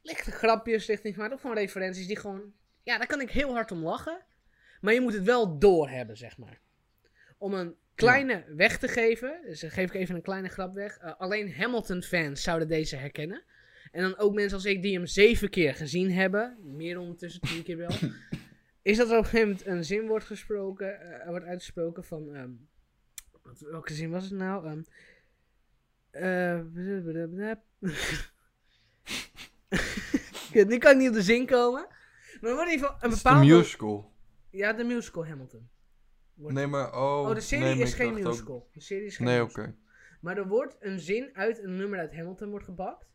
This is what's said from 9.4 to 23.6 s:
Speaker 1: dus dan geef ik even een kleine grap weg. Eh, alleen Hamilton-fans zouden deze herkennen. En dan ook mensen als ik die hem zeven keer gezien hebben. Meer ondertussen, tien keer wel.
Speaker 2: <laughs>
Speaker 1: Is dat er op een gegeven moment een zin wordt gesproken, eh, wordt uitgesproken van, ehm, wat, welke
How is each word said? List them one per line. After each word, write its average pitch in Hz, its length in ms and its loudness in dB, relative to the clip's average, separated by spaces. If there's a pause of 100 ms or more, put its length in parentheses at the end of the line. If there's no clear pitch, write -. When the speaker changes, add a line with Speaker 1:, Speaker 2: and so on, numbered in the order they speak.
Speaker 1:
dus 170 160 -14
dan 160 100 -10
geef 185 200 -2
ik - 40 -10
even 180 220 -4
een 170 60 -6
kleine 190 280 -6
grap 185 240 -8
weg. 202 240 -10
Eh, 165 220 -16
alleen 190 360 -4
Hamilton-fans 180 880 -2
zouden 165 240 0
deze 156 280 -2
herkennen. 151 480 -10 (480)
En 170 100 -6
dan 190 160 -2
ook 208 160 4
mensen 202 200 0
als 190 120 -6
ik 196 160 0
die 202 160 0
hem 175 80 -4
zeven 208 440 6
keer 147 260 2
gezien 175 360 -2
hebben. 202 520 0
Meer 165 360 -10
ondertussen, 175 420 -12
tien 165 220 -6
keer 170 140 -8
wel. 170 180 -8
Speaker 2:
<laughs> - 40 -8 (840)
Speaker 1:
Is 208 160 4
dat 233 120 4
er 226 80 6
op 214 60 6
een 220 60 -2
gegeven 226 200 6
moment 190 160 -6
een 190 200 -2
zin 208 220 -2
wordt 220 180 0
gesproken, 196 960 -8
eh, 170 80 -12
wordt 170 160 -6
uitgesproken 175 580 -8
van, 151 320 -12
ehm, 127 140 -12 (960)
wat, 123 160 -20
welke 156 340 -12